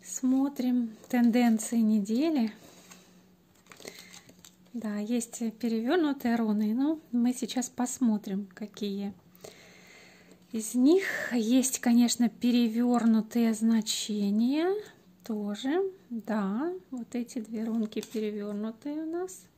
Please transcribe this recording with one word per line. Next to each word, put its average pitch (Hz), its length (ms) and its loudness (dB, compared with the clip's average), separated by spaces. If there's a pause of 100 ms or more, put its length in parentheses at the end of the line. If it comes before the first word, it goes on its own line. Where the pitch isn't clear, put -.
Смотрим 254 920 0 (100)
тенденции 240 680 2
недели. 220 720 2 (2250)
Да, 214 240 -6
есть 226 420 -4 (200)
перевернутые 247 760 0
руны, 214 380 0
но 294 260 0 (120)
мы 240 220 2
сейчас 247 360 -4
посмотрим, 208 840 -2
какие 202 600 -8 (1400)
из 220 220 -6
них. 302 580 2
Есть, 240 480 2
конечно, 240 480 4
перевернутые 233 1300 2
значения 220 1200 0 (500)
тоже. 214 560 -4 (300)
Да, 220 640 -2 (180)
вот 247 220 -12
эти 240 260 -6
две 220 240 -8
рунки 220 380 -2
перевернутые 214 1000 -6
у 320 80 -6
нас. 359 340 -8 (120)